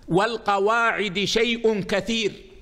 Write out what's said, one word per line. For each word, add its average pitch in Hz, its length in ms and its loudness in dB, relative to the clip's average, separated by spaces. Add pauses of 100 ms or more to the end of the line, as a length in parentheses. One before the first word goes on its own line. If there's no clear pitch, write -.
والقواعد 208 1120 0
شيء 220 640 0
كثير 214 520 -2 (280)